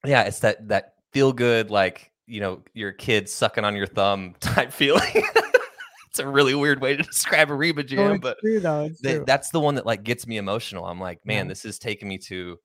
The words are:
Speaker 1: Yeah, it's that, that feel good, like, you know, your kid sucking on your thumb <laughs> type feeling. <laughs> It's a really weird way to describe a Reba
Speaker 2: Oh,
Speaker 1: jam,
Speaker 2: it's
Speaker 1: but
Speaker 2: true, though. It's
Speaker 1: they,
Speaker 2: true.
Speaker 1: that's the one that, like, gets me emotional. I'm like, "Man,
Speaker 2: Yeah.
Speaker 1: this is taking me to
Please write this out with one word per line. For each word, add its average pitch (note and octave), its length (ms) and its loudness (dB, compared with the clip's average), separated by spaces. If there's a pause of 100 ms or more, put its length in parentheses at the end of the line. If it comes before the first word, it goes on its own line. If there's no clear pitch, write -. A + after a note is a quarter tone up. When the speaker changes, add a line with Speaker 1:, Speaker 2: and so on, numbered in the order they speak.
Speaker 1:
Yeah, C3+ 160 6
it's G2+ 180 -2
that, A2 280 0
that G2+ 260 -2 (180)
feel C3+ 220 4
good, A#2 360 2
like, G2 400 2 (180)
you A2+ 120 -10
know, F#2+ 200 -4 (140)
your G#2 160 -6
kid G2+ 380 0
sucking - 360 -2
on G#2 120 -2
your G2 100 -2
thumb G2 500 -2
<laughs> - 40 -20
type B2+ 320 0
feeling. D3+ 300 2 (100)
<laughs> A4 100 2 (880)
It's - 100 -8
a C#3 80 -4
really C#3 280 4
weird C#3+ 260 2
way C3+ 160 0
to D3 60 -4
describe - 480 2
a D3 40 -4
Reba D3 280 0
Speaker 2:
Oh, - 20 -6
Speaker 1:
jam, G3+ 300 2
Speaker 2:
it's G3 80 -2
Speaker 1:
but B2 180 -4
Speaker 2:
true, A3 180 0
though. D3+ 280 0
It's D#3+ 160 -10
Speaker 1:
they, C3+ 140 0
Speaker 2:
true. C#3+ 100 -4
Speaker 1:
that's C3+ 240 2
the E3 100 0
one D3 140 2
that, C3 100 -4
like, G#2+ 180 -2
gets A#2 240 -4
me A#2 120 -6
emotional. G2 480 -6
I'm F2 120 -10
like, F2+ 280 -10
"Man, G#2 180 0
Speaker 2:
Yeah. F2+ 60 -6
Speaker 1:
this F#2+ 160 -12
is G#2 120 -10
taking G#2 300 -8
me F#2+ 100 -8
to F2+ 460 -12